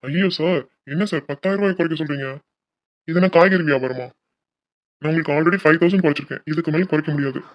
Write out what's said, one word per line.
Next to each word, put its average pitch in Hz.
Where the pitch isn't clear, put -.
ஐயோ 165
சார், 165
என்ன 147
சார் 170
பத்தாயிரம் 190
ரூபாய் 196
குறைக்க 165
சொல்றீங்க? 143
இது 165
என்ன 185
காய்கறி 190
வியாபாரமா? 131
நான் 151
உங்களுக்கு 160
already 165
ஃபைவ் 160
தௌசண்ட் 180
குறைச்சிருக்கேன், 143
இதுக்கு 160
மேல 160
குறைக்க 156
முடியாது. 143